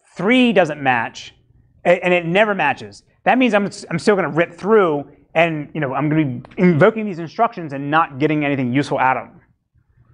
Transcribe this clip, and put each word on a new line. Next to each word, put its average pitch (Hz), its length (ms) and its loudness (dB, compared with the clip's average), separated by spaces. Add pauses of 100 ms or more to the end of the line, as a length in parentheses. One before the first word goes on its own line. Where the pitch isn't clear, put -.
(160)
three 240 360 2
doesn't 147 300 0
match, 127 520 -2 (500)
a-, 180 200 2
and 180 80 2
it 175 140 0
never 202 280 2
matches, 135 500 -6 (200)
that 220 140 2
means 247 160 2
I'm, 202 160 0 (200)
I'm 170 80 -4
still 214 180 2
gonna 170 140 -2
rip 165 240 -2
through 175 560 0 (240)
and, 160 400 0
you 165 60 -6
know, 135 140 -4
I'm 143 140 -2
gonna 156 160 2
be 127 180 -6 (140)
invoking 190 500 2
these 180 120 -8
instructions 170 540 -4
and 139 180 -8
not 151 280 0
getting 151 260 0
anything 135 280 -2
useful 139 260 -2
out 127 180 2
of 110 120 -10
them. - 120 -20 (720)